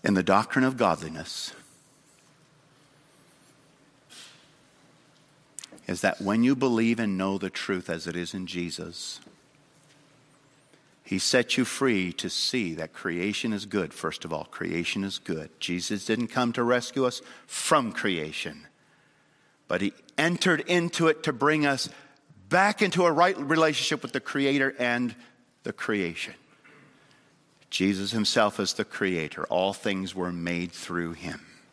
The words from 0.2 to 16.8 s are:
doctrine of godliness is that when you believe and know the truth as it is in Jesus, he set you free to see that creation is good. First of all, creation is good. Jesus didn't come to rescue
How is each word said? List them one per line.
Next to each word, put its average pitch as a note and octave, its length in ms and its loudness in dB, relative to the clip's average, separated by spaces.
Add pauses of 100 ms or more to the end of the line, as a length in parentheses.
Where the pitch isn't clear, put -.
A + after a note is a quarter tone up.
doctrine G#2 400 4
of C3 140 2
godliness D#2+ 760 -2 (4000)
is F2+ 140 -4
that G2 200 2
when G#2 220 2
you C3+ 120 6
believe A#2 440 2
and G2+ 180 -2
know F#2+ 200 0
the F#2 120 -4
truth - 400 -4
as E2 180 -6
it E2 80 -6
is F2 180 -6
in F#2 120 -8
Jesus, E2+ 760 -8 (1800)
he G2 140 -2
set - 400 2
you B2+ 80 2
free G2 480 0
to - 160 -6
see F#2+ 460 -2
that D#2+ 180 -8
creation G2 580 -2
is G2+ 140 -4
good. G2 280 -2
First - 300 -6
of D#2+ 80 -8
all, D#2 140 -6
creation F2 580 -4
is G2 140 -6
good. D#2+ 320 -8 (100)
Jesus F2+ 460 -4
didn't A2+ 220 0
come A#2+ 260 -2
to B2 100 -2
rescue B2 420 0